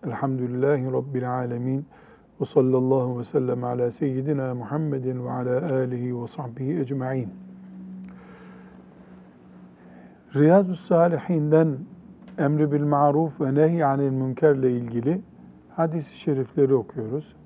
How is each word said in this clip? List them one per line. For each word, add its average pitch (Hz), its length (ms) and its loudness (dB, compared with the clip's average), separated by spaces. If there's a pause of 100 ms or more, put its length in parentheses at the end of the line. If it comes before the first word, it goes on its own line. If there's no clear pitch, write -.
Elhamdülillahi 131 840 -2
Rabbil 127 400 -4
alemin. 127 540 -4 (560)
Ve 135 40 -2
sallallahu 127 760 2
ve 120 40 -6
sellem 123 400 -2
ala 123 280 -2
seyyidina 131 640 -4
Muhammedin 127 720 -4
ve 123 60 -8
ala 127 440 -2
alihi 123 460 -4
ve 117 60 -10
sahbihi 131 520 -6
ecma'in. 131 500 -4 (3000)
Riyazu 180 400 6
Salihinden 160 1000 2 (600)
emri 147 340 2
bil 147 120 0
maruf 147 580 2
ve 135 140 0
nehy 160 280 4
anil 139 280 2
münkerle 131 600 2
ilgili 120 500 -2 (540)
hadis-i 165 420 -2
şerifleri 135 560 2
okuyoruz. 120 640 -2 (100)